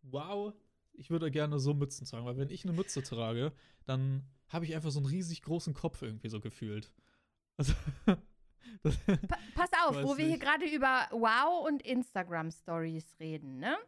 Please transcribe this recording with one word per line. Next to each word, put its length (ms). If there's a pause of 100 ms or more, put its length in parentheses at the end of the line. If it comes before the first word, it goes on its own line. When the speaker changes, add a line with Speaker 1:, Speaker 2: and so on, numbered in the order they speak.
Speaker 1:
wow, 500 (400)
ich 180
würde 200
gerne 300
so 120
Mützen 340
tragen. 200
Weil 100
wenn 140
ich 140
eine 80
Mütze 300
trage, 500 (320)
dann 440 (200)
habe 160
ich 100
einfach 160
so 80
einen 80
riesig 360
großen 300
Kopf 300
irgendwie 260
so 120
gefühlt. 520 (640)
Also, 160 (340)
<laughs> 760
das 140 (100)
Speaker 2:
Pa-, 320 (160)
pass 160 (160)
auf, 100
Speaker 1:
weiß 80
Speaker 2:
wo 140
wir 60
hier 100
Speaker 1:
nicht. 80
Speaker 2:
gerade 240
über 460
Wow 540
und 160
Instagram-Stories 1400
reden, 400
ne? 160 (120)